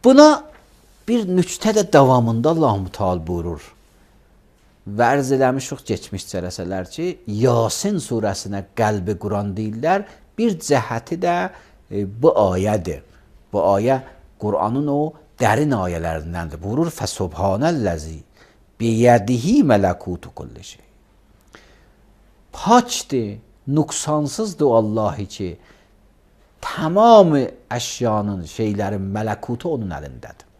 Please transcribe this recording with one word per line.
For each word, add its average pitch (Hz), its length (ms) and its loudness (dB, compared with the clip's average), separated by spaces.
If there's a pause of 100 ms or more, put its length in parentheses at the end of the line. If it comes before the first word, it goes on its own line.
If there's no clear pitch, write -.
Buna 277 400 8 (640)
bir 226 180 0
nüktə 185 480 0
də 208 80 4 (100)
davamında 127 580 4
Allah-u 110 420 0
Teala 90 340 -2
buyurur. 85 360 -6 (1200)
Və 113 300 2
ərz 135 180 0
eləmişik 131 520 0
keçmiş - 440 -8
cələsələr 90 600 -6
ki, 170 160 -8 (200)
Yasin 117 720 0
surəsinə 101 640 -6 (160)
qəlbi 107 400 -2
Quran 101 380 -4
deyirlər. 120 500 -2 (320)
Bir 220 240 0
cəhəti 123 560 -2
də, 175 320 -2 (400)
e, 101 140 -4 (180)
bu 156 80 6
ayədir. 92 720 0 (500)
Bu 98 120 0 (100)
ayə 127 260 2 (380)
Quranın 104 500 -2
o 143 120 0 (380)
dərin 127 360 2
ayələrindəndir. 82 880 -6
Buyurur, 135 280 -2
"Fəsubhanəllazi 95 1300 -4 (600)
biyədihi 120 840 2
mələkutu 98 680 0
kulli 65 300 -16
şey." - 200 -20 (1700)
Pakdır, 139 840 0 (280)
nüqsansızdır 151 1000 -2
o 123 100 4
Allah 107 420 2
ki, 92 420 -10 (1040)
tamamı 175 840 4 (240)
əşyanın, 107 760 -4
şeylərin 101 720 -4
mələkutu 110 520 -6
onun 117 220 -6
əlindədir. 71 560 -14 (140)